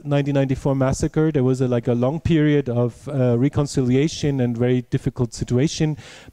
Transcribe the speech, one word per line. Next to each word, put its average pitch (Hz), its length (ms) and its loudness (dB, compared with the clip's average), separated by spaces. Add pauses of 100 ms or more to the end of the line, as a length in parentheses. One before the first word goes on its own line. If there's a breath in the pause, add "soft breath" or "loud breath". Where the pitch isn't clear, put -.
nineteen 143 300 0
ninety-four 139 380 0
massacre, 143 560 0
there 147 140 0
was 127 160 2
a, 131 80 0
like, 120 220 -2
a 120 40 2
long 127 280 0
period 151 480 2
of, 120 400 -2
uh, 127 280 2
reconciliation 139 1040 0
and 120 180 0
very 123 260 0
difficult 127 500 -4
situation. 151 640 -2 (360 loud breath)